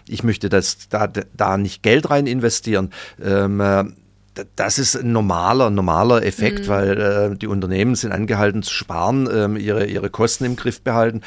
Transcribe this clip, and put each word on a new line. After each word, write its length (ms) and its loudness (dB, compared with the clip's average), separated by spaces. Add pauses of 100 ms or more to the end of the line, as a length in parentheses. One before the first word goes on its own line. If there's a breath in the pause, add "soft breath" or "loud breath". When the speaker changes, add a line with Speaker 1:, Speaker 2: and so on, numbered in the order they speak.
Speaker 1:
ich 160 -8
möchte 260 -2
das, 400 0
da, 180 6
da 500 -2
nicht 240 -4
Geld 300 4
rein 160 2
investieren. 640 0 (280 loud breath)
Ähm, 400 0
äh, 260 2 (520)
d-, 60 -10 (120)
das 220 -2
ist 200 0
ein 160 -2
normaler, 580 2
normaler 520 2
Effekt, 420 -2
Speaker 2:
Mhm. 20 -6
Speaker 1:
weil, 340 0
äh, 340 0
die 120 -8
Unternehmen 480 0
sind 160 -6
angehalten 500 0
zu 100 -8
sparen, 600 -2
ähm, 240 0
ihre, 300 -2
ihre 240 -6
Kosten 340 -2
im 120 -2
Griff 240 -6
behalten 460 0